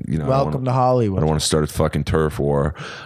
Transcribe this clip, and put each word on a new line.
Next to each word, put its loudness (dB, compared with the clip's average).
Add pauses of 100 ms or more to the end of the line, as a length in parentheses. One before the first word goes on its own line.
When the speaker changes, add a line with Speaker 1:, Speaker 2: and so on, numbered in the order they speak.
Speaker 1:
you -2
know, -4
I -2
don't -
Speaker 2:
Welcome 0
Speaker 1:
wanna, -4
Speaker 2:
to 0
Hollywood. 2
Speaker 1:
I 2
don't 2
wanna 2
start 2
a -4
fucking 0
turf 0
war. 0 (320)